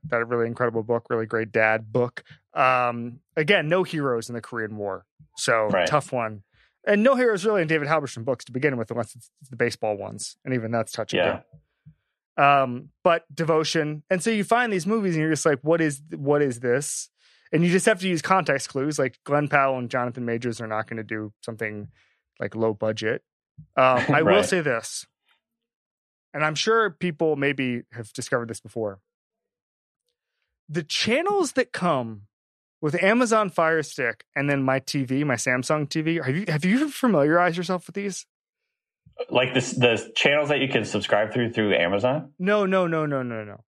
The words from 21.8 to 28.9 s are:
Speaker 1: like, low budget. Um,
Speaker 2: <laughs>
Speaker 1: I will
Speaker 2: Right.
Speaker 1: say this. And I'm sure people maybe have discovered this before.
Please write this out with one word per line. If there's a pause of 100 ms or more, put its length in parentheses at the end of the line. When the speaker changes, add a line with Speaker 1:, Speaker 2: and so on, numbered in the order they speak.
Speaker 1:
like,
low
budget. (560)
Um,
Speaker 2:
<laughs>
Speaker 1:
I
will
Speaker 2:
Right.
Speaker 1:
say
this. (1300)
And
I'm
sure
people
maybe
have
discovered
this
before. (1700)